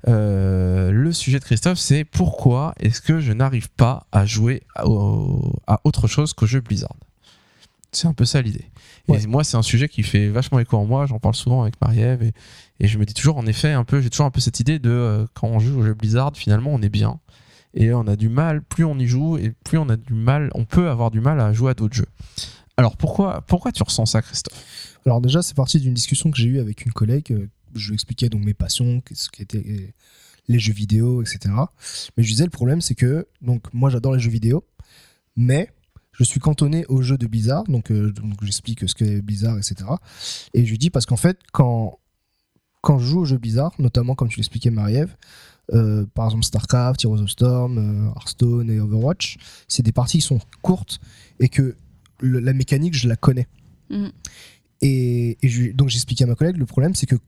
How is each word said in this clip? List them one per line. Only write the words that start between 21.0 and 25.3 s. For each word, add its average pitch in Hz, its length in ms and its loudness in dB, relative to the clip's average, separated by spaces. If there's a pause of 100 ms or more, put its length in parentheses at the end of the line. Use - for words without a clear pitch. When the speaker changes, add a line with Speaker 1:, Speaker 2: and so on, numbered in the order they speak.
Speaker 1:
du 110 100 0
mal 143 200 2
à 107 120 2
jouer 127 200 2
à - 20 0
d'autres 113 200 -2
jeux. - 140 -2 (680)
Alors, 120 200 4
pourquoi, - 460 -2
pourquoi 180 300 0
tu - 100 -4
ressens - 240 0
ça, 110 160 0
Christophe ? - 840 -14
Speaker 3:
Alors 120 160 2
déjà, 131 220 2